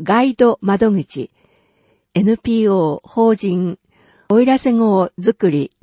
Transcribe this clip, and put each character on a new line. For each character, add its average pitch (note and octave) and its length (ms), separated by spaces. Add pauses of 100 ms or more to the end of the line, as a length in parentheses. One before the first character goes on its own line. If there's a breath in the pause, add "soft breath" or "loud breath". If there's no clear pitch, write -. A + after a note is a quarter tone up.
ガ G#3 200
イ C4 120
ド A#3+ 280
窓 G3+ 280
口。 D3 400 (840)
エ F#3 80
ヌ A3 160
ピ A3+ 280
ー G3 80
オ D#3+ 300
ー - 40
法 A3+ 260
人、 F3+ 440 (560 soft breath)
奥 A#3+ 100
入 C4 140
瀬 B3 140
号 G#3 460
づ G#3 160
く F#3 160
り C#3+ 220 (100)